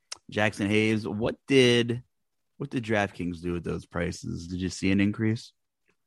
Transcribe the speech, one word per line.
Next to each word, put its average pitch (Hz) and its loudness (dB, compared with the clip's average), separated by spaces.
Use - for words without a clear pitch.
Jackson 104 0
Hayes. 107 2
What 104 -4
did, 120 4
what 139 -10
did 131 -4
DraftKings 98 -2
do 87 -4
with 87 -4
those 85 -6
prices? 85 -6
Did 90 -6
you 92 -2
see 95 -2
an 98 4
increase? 110 -2